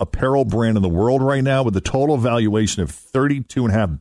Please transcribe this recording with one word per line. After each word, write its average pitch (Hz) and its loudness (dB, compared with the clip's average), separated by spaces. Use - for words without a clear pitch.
apparel 131 0
brand 113 0
in 101 2
the 95 2
world 113 2
right 135 0
now 135 2
with 110 0
a - 0
total 143 0
valuation 110 0
of 78 -2
thirty-two 135 -4
and 110 0
a 202 2
half 101 0